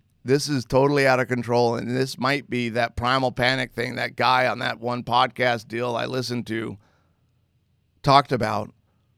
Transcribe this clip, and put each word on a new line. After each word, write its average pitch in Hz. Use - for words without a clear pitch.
this 139
is 135
totally 139
out 127
of 113
control," 120
and 120
this 131
might 131
be 120
that 117
primal 127
panic 127
thing 123
that 120
guy 127
on 117
that 127
one 120
podcast 123
deal 120
I 120
listened 120
to 113
talked 139
about, 107